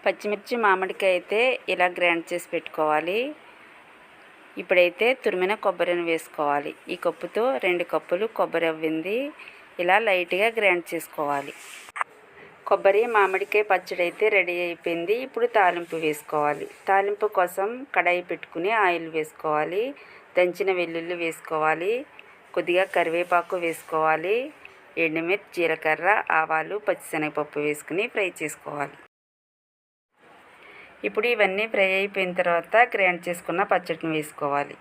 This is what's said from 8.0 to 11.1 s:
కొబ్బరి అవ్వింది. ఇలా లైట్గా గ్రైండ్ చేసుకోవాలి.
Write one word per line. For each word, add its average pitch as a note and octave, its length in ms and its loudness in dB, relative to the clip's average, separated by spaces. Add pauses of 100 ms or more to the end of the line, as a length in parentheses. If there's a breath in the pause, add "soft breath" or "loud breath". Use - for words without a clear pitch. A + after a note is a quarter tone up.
కొబ్బరి E3+ 320 0
అవ్వింది. D#3+ 480 -4 (640 loud breath)
ఇలా F3+ 140 4 (120)
లైట్గా F#3 400 2 (100)
గ్రైండ్ F3+ 340 2
చేసుకోవాలి. C#3+ 600 -4 (1160 loud breath)